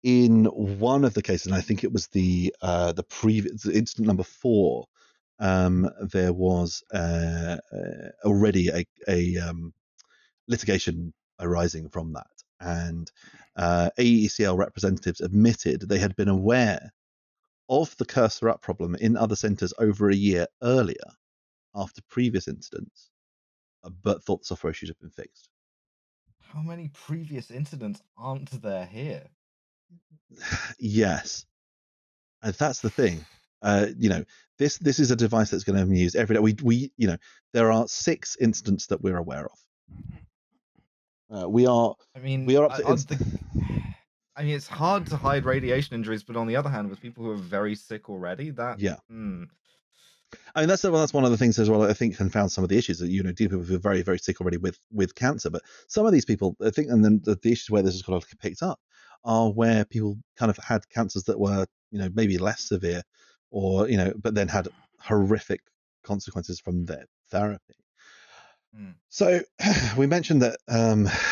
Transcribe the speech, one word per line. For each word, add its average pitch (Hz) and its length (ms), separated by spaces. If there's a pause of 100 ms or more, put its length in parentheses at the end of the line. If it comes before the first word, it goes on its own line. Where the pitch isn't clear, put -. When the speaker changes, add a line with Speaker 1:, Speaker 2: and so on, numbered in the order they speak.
Speaker 1:
in 123 440
one 110 580
of 117 100
the 107 80
cases, 92 240
and 95 80
I 92 80
think 101 220
it - 80
was 107 160
the, 92 520
uh, 87 320
the 82 120
previ-, 110 580
the 98 100
incident 110 340
number 95 180
four, 90 640 (520)
um, 92 500 (140)
there 92 320
was, 90 480 (100)
uh, 85 640 (160)
uh, 50 360 (160)
already 101 440
a, 85 160 (240)
a, 87 300
um, 85 340 (760)
litigation 90 680 (260)
arising 85 480
from 82 260
that. - 120 (340)
And, 85 500 (460)
uh, 87 400
A 123 80
E 113 240
C - 160
L 92 120
representatives 92 640
admitted 101 600
they 98 160
had 95 180
been 101 120
aware 101 640 (800)
of 151 260
the 120 80
cursor 113 440
up - 120
problem 87 360
in 113 200
other 107 200
centers 101 420
over 104 320
a 101 60
year 98 300 (160)
earlier 120 340 (800)
after 101 360
previous 117 380
incidents, - 600 (760)
uh, 92 60 (120)
but - 220
thought 98 160
the - 60
software 82 260
issues - 180
had - 80
been 82 120
fixed. - 380 (1080)
Speaker 2:
How 151 80
many 165 320
previous 151 560
incidents 123 520 (140)
aren't 135 340 (120)
there 95 240
here? 104 380 (1040)
Speaker 1:
<sighs> - 500
Yes. 104 640 (960)
And 107 120
that's 147 260
the 113 100
thing. 87 340 (360)
Uh, 104 280 (100)
you 117 100
know, 90 160 (340)
this, 143 200
this 147 200
is 131 120
a 123 60
device 113 340
that's 98 140
gonna 98 200
be 92 140
used 90 180
every 110 180
day. 107 60
We, 110 220
we, 123 340
you 113 100
know, 85 120 (340)
there 113 180
are 113 160
six - 540
incidents 107 460
that - 160
we're 90 160
aware 76 280
of. - 120 (1700)
Uh, 92 180
we 120 180
are, 117 280 (220)
Speaker 2:
I 127 40
mean, 135 260
Speaker 1:
we 131 100
are 147 80
up 139 80
Speaker 2:
I, 135 60
Speaker 1:
to - 100
Speaker 2:
I - 40
Speaker 1:
inst- 143 180
Speaker 2:
think, 143 120
<sighs> - 1120
I 147 80
mean, 147 100
it's 143 140
hard 175 400
to 151 80
hide 139 280
radiation 131 520
injuries, 110 260
but 117 140
on 117 100
the 117 100
other 143 140
hand, 107 180
with 95 140
people 117 220
who 113 80
are 104 40
very 101 380
sick 104 340
already, 95 440
that, 120 280
Speaker 1:
Yeah. 95 160 (140)
Speaker 2:
hmm. 104 340 (1080)
Speaker 1:
I 160 60
mean, 156 80
that's, 190 160
well, 185 160
that's 147 140
one 135 100
of 123 60
the 113 80
things 117 200
as 107 120
well, 107 120
I 104 120
think, 113 220
confounds 101 360
some 95 100
of 90 60
the 95 80
issues 95 220
that, 87 100
you 95 140
know, 92 100
do 101 160
people 90 160
who 90 100
are 90 40
very, 92 240
very 90 160
sick - 240
already 87 160
with, 90 200 (140)
with 98 220
cancer. 131 340
But 80 140 (260)
some 214 160
of 220 80
these 143 140
people, 101 360
I 110 80
think, 147 200
and 110 140
then 107 200
the, 107 180
the 117 80
issues 117 200
where 104 120
this 92 120
is 92 80
kind 92 200
of - 60 (100)
picked 95 240
up 180 160 (460)
are 113 260
where 110 360
people 107 320 (180)
kind 113 140
of - 80
had - 320
cancers 98 340
that 107 160
were, 98 260 (240)
you 107 80
know, 92 160
maybe 104 220
less 95 320
severe 87 340 (480)
or, 98 380
you 117 80
know, 92 220
but 110 160
then 101 140
had 92 200 (320)
horrific 107 600 (440)
consequences 92 560
from 90 240
their 76 220 (240)
therapy. 104 460 (1000)
Speaker 2:
Hmm. 190 140 (180)
Speaker 1:
So 180 320 (180)
<sighs> 127 380
we 135 100
mentioned 156 360
that, 117 160 (100)
um, 113 360 (280)